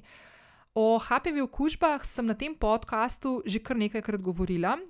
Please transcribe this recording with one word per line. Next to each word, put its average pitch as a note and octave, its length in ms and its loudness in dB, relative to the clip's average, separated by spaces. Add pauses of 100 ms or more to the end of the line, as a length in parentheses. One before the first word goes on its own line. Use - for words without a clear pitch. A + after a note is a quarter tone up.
(800)
O A3 160 6
H A#3+ 240 0
P E4 160 -2
V C#4+ 80 2
okužbah D4 640 0
sem - 180 -4
na A3 140 -2
tem D4+ 160 -4
podcastu A#3 920 0
že G#3 140 0
kar A#3+ 160 -4
nekajkrat G#3+ 460 -2
govorila. F#3 580 0 (100)